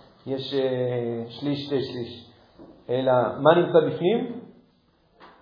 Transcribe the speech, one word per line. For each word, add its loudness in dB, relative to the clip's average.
יש, -6
אה, -2
שליש, -6
שתי -2
שליש. -10
אלא 2
מה 8
נמצא 4
בפנים -2